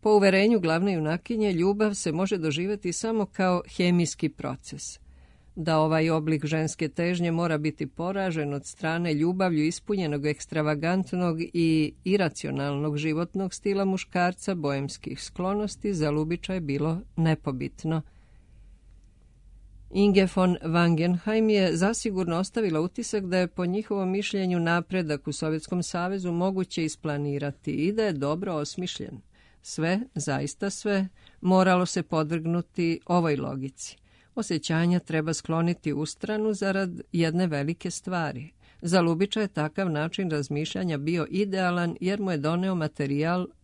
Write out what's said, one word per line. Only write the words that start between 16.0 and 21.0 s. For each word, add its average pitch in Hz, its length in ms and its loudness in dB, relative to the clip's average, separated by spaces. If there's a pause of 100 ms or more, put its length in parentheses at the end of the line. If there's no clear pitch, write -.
Ljubića 160 440 -2
je 185 60 -4
bilo 151 400 -2 (160)
nepobitno. 156 840 -2 (1900)
Inge 196 440 6
von 185 280 4
Wangenheim 170 880 2